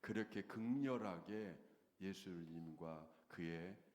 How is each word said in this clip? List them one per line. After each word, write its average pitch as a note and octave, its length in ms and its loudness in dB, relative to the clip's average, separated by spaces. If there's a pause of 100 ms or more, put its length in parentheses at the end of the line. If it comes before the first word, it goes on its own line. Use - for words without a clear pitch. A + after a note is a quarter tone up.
그렇게 G#2+ 400 2
극렬하게 G#2+ 1120 2 (460)
예수님과 E2 1040 -4 (200)
그의 E2+ 500 -2 (180)